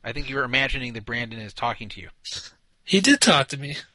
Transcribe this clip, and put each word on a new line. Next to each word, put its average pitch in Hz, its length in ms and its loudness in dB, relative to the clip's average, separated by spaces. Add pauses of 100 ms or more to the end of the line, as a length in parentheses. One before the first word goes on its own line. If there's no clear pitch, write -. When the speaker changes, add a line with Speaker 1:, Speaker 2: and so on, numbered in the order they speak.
Speaker 1:
I 117 80 -8
think 135 160 -6
you're 135 160 -2
imagining 127 500 0
that 110 120 -10
Brandon 117 340 -6
is 107 140 -12
talking 113 360 -4
to - 120 -14
you. - 80 -16 (720)
Speaker 2:
He 196 180 4
did 277 200 6
talk 147 280 6
to 139 80 -6
me. 143 200 -8 (180)